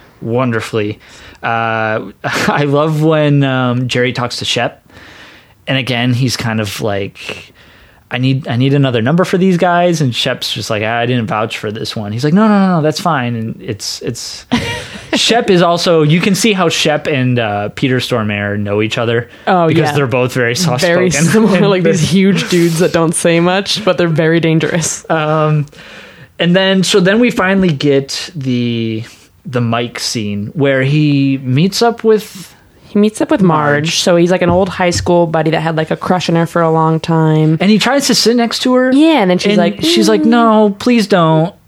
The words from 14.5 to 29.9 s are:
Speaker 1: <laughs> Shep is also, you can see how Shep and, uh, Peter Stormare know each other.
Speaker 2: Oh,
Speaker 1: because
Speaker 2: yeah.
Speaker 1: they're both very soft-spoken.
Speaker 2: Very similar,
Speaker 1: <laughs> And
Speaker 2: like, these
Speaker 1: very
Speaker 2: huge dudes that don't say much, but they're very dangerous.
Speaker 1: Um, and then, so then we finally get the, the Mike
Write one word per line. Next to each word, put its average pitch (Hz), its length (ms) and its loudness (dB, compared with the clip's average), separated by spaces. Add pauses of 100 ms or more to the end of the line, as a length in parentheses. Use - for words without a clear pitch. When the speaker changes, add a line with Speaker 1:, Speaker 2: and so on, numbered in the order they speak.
Speaker 1:
<laughs> - 640 -6
Shep 233 360 0
is 180 120 4
also, 170 400 2
you 156 180 2
can 202 140 0
see 220 180 0
how 185 160 0
Shep 151 380 -2
and, 127 320 0
uh, 104 320 -2
Peter 127 280 0
Stormare 104 600 -2
know 104 220 -2
each 110 180 -2
other. 117 300 -2 (180)
Speaker 2:
Oh, 175 220 2
Speaker 1:
because 156 220 2
Speaker 2:
yeah. - 20 0
Speaker 1:
they're 143 140 0
both 123 260 0
very 123 220 0
soft-spoken. 165 420 0
Speaker 2:
Very 185 140 2
similar, 185 460 2
Speaker 1:
<laughs> - 20 2
And 202 100 4
Speaker 2:
like, 185 140 2
these 165 180 2
Speaker 1:
very 151 80 2
Speaker 2:
huge 196 420 2
dudes 170 280 2
that 175 160 2
don't 165 200 2
say 170 240 2
much, 185 460 -2
but 269 140 0
they're 175 100 2
very 165 320 2
dangerous. 160 720 -2
Speaker 1:
Um, 156 560 0 (720)
and 175 180 2
then, 190 260 2
so 202 160 2
then 196 220 2
we 240 100 2
finally 190 380 0
get 139 680 -2
the, 120 680 -4 (400)
the 123 160 -4
Mike 120 380 -2